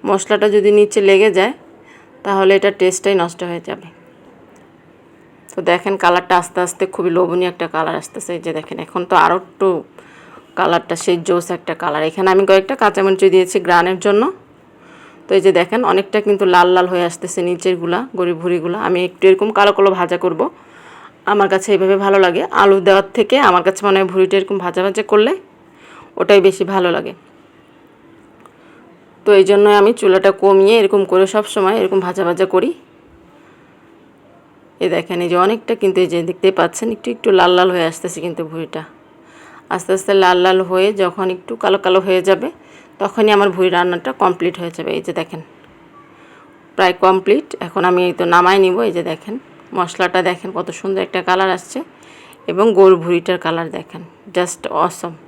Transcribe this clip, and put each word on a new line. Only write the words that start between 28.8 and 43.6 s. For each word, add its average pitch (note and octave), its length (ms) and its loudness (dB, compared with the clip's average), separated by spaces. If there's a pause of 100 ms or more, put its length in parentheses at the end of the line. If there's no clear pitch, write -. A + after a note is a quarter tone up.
তো G#3+ 60 2 (100)
এই F#3+ 100 6
জন্য G3+ 160 4 (140)
আমি G3+ 100 4 (100)
চুলাটা F#3+ 300 4 (120)
কমিয়ে G3 380 4
এরকম G3 300 2
করে F#3 140 4 (100)
সব G#3+ 100 0 (100)
সময় F#3+ 260 0
এরকম F#3+ 260 0
ভাজা F3+ 220 -6
ভাজা F3 260 -2
করি। A3+ 160 2 (2000)
এই F3+ 140 -4
দেখেন F3 300 -6
এই F3 80 -4
যে F3 40 0 (100)
অনেকটা A3+ 260 -4 (100)
কিন্তু F#3+ 220 0
এই E3 80 -4
যে F3 60 -2 (100)
দেখতেই F#3 300 -2
পাচ্ছেন E3+ 360 -2
একটু A3 200 -10
একটু - 160 -4
লাল F#3 280 4
লাল F#3 160 4
হয়ে E3+ 160 0
আসতেছে E3+ 300 -10
কিন্তু E3+ 300 -8
ভুঁড়িটা। D#3+ 320 -10 (920)
আস্তে F3 220 -8
আস্তে F#3+ 180 -4
লাল F3+ 300 4
লাল F#3 140 4 (120)
হয়ে F#3 180 2 (140)
যখন F#3 240 -2 (100)
একটু - 160 -14 (100)
কালো F#3+ 220 0
কালো F#3 220 2
হয়ে F#3 220 0
যাবে F#3+ 220 0 (520)
তখনই G#3+ 340 0
আমার G3+ 180 2
ভুঁড়ি F#3 220 0